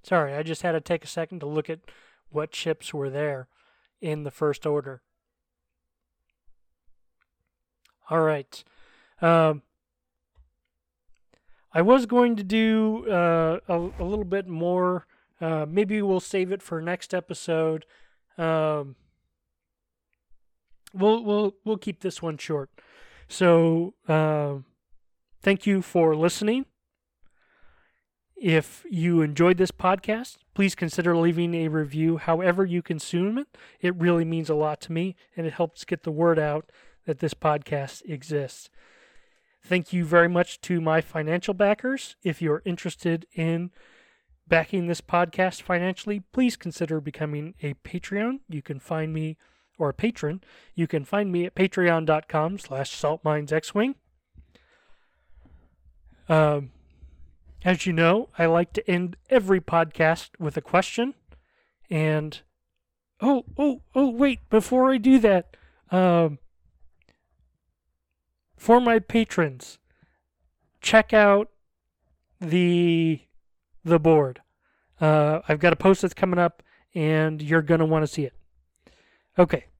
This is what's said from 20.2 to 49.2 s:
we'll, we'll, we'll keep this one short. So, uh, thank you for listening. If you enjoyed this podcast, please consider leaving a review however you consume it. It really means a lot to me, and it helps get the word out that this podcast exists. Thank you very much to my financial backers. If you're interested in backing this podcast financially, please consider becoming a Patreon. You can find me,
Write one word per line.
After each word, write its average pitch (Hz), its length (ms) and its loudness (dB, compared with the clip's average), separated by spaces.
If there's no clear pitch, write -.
we'll, 214 300 2
we'll, 208 320 -2
we'll 214 120 -4
keep 185 240 -10
this 185 200 -10
one 160 180 -8
short. 147 320 -8
So, 165 680 2
uh, 151 460 0
thank 196 220 0
you 196 180 2
for 160 340 2
listening. 214 480 -2
If 160 460 -2
you 170 320 0
enjoyed 170 380 2
this 185 120 2
podcast, 214 680 -4
please 196 200 0
consider 170 400 -2
leaving 170 400 0
a 165 140 -2
review 156 480 -2
however 180 480 0
you 175 160 -2
consume 175 560 -4
it. 285 120 -8
It 180 140 -2
really 170 280 2
means 165 240 -4
a 156 60 0
lot 151 280 -2
to 165 100 -12
me, 180 220 -4
and 165 100 -6
it 156 60 -6
helps - 320 -6
get - 200 -8
the 165 60 -6
word 160 280 2
out 151 340 -4
that 147 140 -6
this 156 160 -4
podcast 147 760 -4
exists. 147 600 -8
Thank 180 300 -4
you 175 140 0
very 170 220 6
much 175 340 0
to 175 180 -2
my 160 220 2
financial 165 500 -4
backers. 208 720 -2
If 170 180 -4
you're 156 240 -2
interested 170 680 -6
in 170 380 -4
backing 170 380 0
this 170 160 -4
podcast 175 580 -2
financially, 185 640 -4
please 254 240 0
consider 160 420 -6
becoming 151 640 -8
a 143 120 -6
Patreon. 214 760 -6
You 151 140 -10
can 135 180 -12
find 160 320 -6
me, 156 240 -6